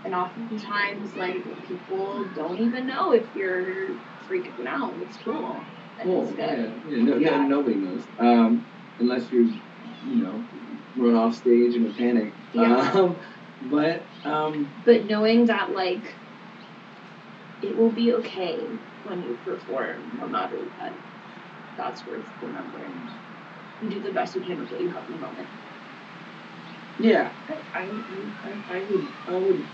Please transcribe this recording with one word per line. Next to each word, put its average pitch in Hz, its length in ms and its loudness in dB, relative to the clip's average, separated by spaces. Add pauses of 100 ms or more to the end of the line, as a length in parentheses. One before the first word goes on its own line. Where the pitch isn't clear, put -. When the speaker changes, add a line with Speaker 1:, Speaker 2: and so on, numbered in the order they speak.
Speaker 1:
And 190 120 -4
oftentimes, 202 1000 -4
like, 180 280 -4 (240)
people 196 560 -4 (120)
don't 175 240 -4
even 247 280 0
know 262 240 2
if 220 120 6 (120)
you're 381 540 -2 (380)
freaking - 380 -4
out, 131 280 -4
and - 100 -8
it's - 140 -12
cool, - 380 -6 (440)
and 180 120 -2
Speaker 2:
Well, 147 120 2
Speaker 1:
it's - 80 -4
good. - 80 -6
Speaker 2:
yeah, - 580 -2
yeah, 117 60 6
no, 139 100 6
no, 117 40 4
Speaker 1:
Yeah. 143 300 6
Speaker 2:
nobody 139 280 4
knows, 92 260 -2 (180)
um, 117 460 8 (340)
unless 123 320 2
you, 117 220 6 (540)
you 131 80 -2
know, 95 280 0 (540)
run 120 180 6
off 117 200 4
stage 120 400 6
in 113 100 4
a 104 80 -4
panic. 120 400 2 (200)
Speaker 1:
Yeah. 233 400 6
Speaker 2:
Um, 180 220 6 (480)
but, 147 380 2 (240)
um, 151 420 0 (180)
Speaker 1:
But 220 200 8
knowing 220 400 6
that, 202 280 2
like, 185 280 0 (1600)
it 202 160 -4
will 226 140 6
be 233 220 4
okay 226 440 -2 (480)
when 196 180 -6
you 117 220 -6
perform, 113 760 -6
no - 80 -8
matter - 300 -4
what, - 360 -8 (840)
that's - 280 -8
worth - 200 -8 (160)
remembering. - 500 -10 (920)
You 214 80 -4
do 208 100 -4
the 196 100 -4
best - 240 -2
you 185 60 0
can 175 180 -4
with - 120 -8
what 120 100 -6
you 175 80 0
have - 180 -8
in 180 60 -10
the 170 60 -8
moment. - 280 -10 (1500)
Speaker 2:
Yeah, - 320 6 (420)
I, - 60 -4
I, 185 40 -6
I, 208 920 -8
I 196 140 -4
would, 156 160 0 (200)
I 180 100 -2
would 185 360 2